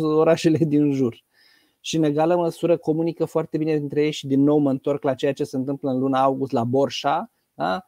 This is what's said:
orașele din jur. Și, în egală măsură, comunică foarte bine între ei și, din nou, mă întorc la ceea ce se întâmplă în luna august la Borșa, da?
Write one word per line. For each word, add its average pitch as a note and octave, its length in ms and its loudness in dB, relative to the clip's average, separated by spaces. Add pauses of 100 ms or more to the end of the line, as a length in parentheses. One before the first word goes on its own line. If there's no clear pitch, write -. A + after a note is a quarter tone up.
orașele D#3+ 560 2
din D3 340 2
jur. C3+ 300 -2 (580)
Și, - 160 -6
în E3 60 2
egală D#3 340 2
măsură, E3+ 400 0
comunică E3 480 -2
foarte D#3+ 340 -4
bine D#3 140 -2
între D3 320 -2
ei D3+ 60 0
și, D3+ 160 -8
din C3+ 160 2
nou, D3 160 4
mă C#3+ 120 2
întorc C#3+ 320 -4
la C3+ 120 0
ceea C#3 180 -2
ce D3 120 -6
se C#3+ 120 -8
întâmplă C#3 340 -6
în B2+ 80 -2
luna C3 240 0
august C3+ 300 0
la B2 120 0
Borșa, C#3 680 -2 (240)
da? F#3 340 -6